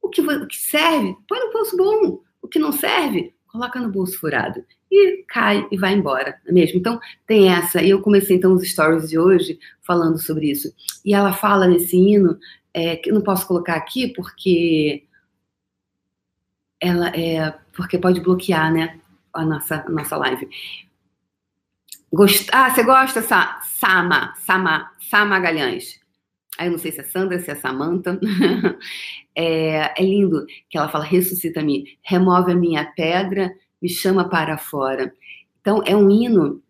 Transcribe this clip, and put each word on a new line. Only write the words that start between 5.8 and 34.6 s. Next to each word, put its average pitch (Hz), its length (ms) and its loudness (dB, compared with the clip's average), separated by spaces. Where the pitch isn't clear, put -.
embora, 143 520 -2
não - 80 -4
é - 20 0
mesmo? 175 240 4
Então, 226 200 -2
tem 202 260 6
essa. 175 300 0
E 196 80 4
eu 196 100 4
comecei, 196 360 2
então, 185 180 4
os 180 120 0
stories 160 440 0
de 160 80 0
hoje 180 400 2
falando 165 360 0
sobre 151 320 -4
isso. 143 220 -8
E 202 80 0
ela 202 220 2
fala 196 320 2
nesse 175 300 2
hino, 190 420 4
é, 165 240 -4
que 165 140 -6
eu 208 40 2
não 208 60 4
posso 190 260 -2
colocar 170 280 -2
aqui 233 340 -6
porque 165 960 -2
ela 175 360 0
é, 160 400 -2
porque 180 240 -6
pode 180 240 2
bloquear, 165 520 0
né, 165 280 -2
a 165 120 -6
nossa, 156 420 -4
a - 20 -10
nossa 156 280 -6
live. 131 320 -4
Gost-, 190 400 2
ah, 254 180 4
você 247 120 2
gosta, 262 400 4
Sa-, - 400 0
Sama, 180 720 0
Sama, 180 540 -2
Sa 208 160 4
Magalhães. 165 760 -2
Aí 175 100 -4
eu 175 40 -2
não 170 60 -4
sei 160 140 -8
se - 80 -14
é - 40 -18
Sandra, 185 340 -4
se 175 120 -10
é 147 40 -8
Samantha. 170 640 -4
<laughs> 220 80 -2
É, 160 640 -2
é 190 40 4
lindo 190 420 2
que 160 80 -6
ela 156 100 -2
fala, 151 140 -4
"Ressuscita-me, 160 1000 -2
remove 180 500 4
a - 20 2
minha 170 300 2
pedra, 185 680 -2
me 180 60 -4
chama 185 400 0
para 160 280 -2
fora." 135 560 -6